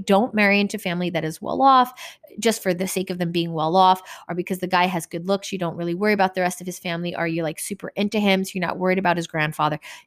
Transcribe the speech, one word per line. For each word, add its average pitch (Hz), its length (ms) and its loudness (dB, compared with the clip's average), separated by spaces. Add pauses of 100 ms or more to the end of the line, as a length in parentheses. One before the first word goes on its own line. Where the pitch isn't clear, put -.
Don't 208 300 4
marry 202 260 4
into 202 180 -2
family 180 320 -2
that 160 140 -2
is 160 160 -6
well - 220 -2
off 254 300 6 (460)
just 220 240 0
for 190 100 0
the 180 140 -2
sake 185 240 -4
of 180 80 -6
them 170 120 -2
being 170 220 -2
well 160 240 0
off, 185 240 6 (260)
or 170 80 -8
because 180 260 -4
the 185 60 -4
guy 180 200 2
has 180 180 -2
good 170 220 -10
looks, 196 260 -2
you 190 60 -6
don't 170 180 -4
really 170 180 -4
worry 208 200 2
about 190 200 2
the 185 60 -2
rest 180 220 -2
of 185 40 -12
his 180 120 -8
family, 175 360 -4
or 170 120 -4
you're, 165 180 -2
like, 156 140 -4
super - 360 -10
into 208 240 0
him, 196 240 4
so 190 120 -6
you're 180 120 -2
not 175 120 -4
worried 185 200 2
about 175 200 2
his 165 80 -4
grandfather. 151 520 -2 (280)